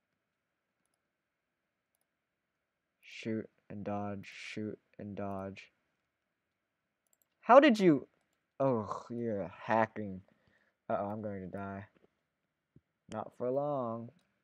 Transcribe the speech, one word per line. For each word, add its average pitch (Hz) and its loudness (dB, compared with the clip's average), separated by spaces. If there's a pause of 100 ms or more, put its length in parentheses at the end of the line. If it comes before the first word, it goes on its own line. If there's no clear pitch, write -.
(3000)
Shoot - -8 (200)
and 101 -12
dodge, 101 -6
shoot - -10 (180)
and 101 -12
dodge. 98 -8 (1700)
How 254 10
did 269 10
you? 170 6 (500)
Oh, 120 -2
you're 113 -4 (140)
hacking. 107 0 (680)
Uh-oh, 101 -4
I'm 107 -8
going 101 -10
to 92 -10
die. 98 -10 (1200)
Not 104 -8
for 123 -2
long. 127 -4 (320)